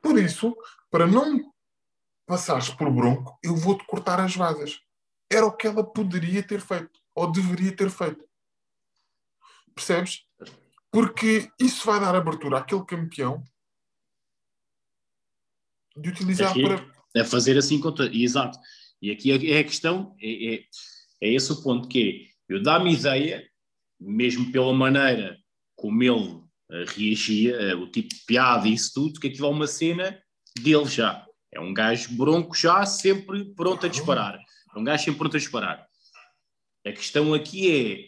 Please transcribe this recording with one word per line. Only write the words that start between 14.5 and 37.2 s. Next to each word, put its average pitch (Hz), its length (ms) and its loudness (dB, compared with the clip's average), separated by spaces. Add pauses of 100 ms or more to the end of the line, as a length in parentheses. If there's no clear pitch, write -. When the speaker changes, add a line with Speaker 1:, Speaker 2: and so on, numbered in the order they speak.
Speaker 1:
de 143 120 -8
utilizar 185 420 0
Speaker 2:
Aqui 135 120 2
Speaker 1:
para - 380 0 (140)
Speaker 2:
é 117 100 4
fazer 123 340 4
assim 143 220 2
com 156 120 -2
to-, 139 120 -2
exato. 120 540 0 (440)
E 101 80 -4
aqui 135 220 0
é, 143 240 2
é - 40 4
a 147 40 2
questão, 180 560 -4
é, 110 340 -6
é, - 40 -8 (600)
é 107 120 2
esse 131 200 0
o - 100 -6
ponto, 123 260 -2
que 107 420 -2 (180)
é, 95 60 -4
eu 98 80 -2
dá-me 170 320 4
ideia, 143 500 0 (560)
mesmo 123 520 -2
pela 131 200 2
maneira 131 640 2 (380)
como 110 280 0
ele, 104 380 0 (300)
eh, 87 160 -8
reagia, 107 720 0
eh, 98 180 -2
o 87 160 -8
tipo - 240 -4
de - 120 -18
piada 120 420 4
e 110 60 4
isso - 200 -4
tudo, 151 240 -4
que - 100 -8
aquilo 135 180 -4
é 143 40 2
uma 147 160 -2
cena 175 500 -4 (440)
dele 147 240 6
já. 113 400 -2 (280)
É - 60 -12
um 90 160 -8
gajo 113 420 0
bronco 160 380 2
já, 185 320 4
sempre 196 580 -2 (100)
pronto 180 240 -2
a - 20 -10
Speaker 1:
Claro. 175 140 -2
Speaker 2:
disparar. 127 460 -2 (340)
É 107 40 -12
um 110 60 -4
gajo 147 200 0
sempre 143 140 -2
pronto 156 180 -2
a 143 40 0
disparar. 98 460 -6 (1000)
A 104 60 -8
questão 151 420 0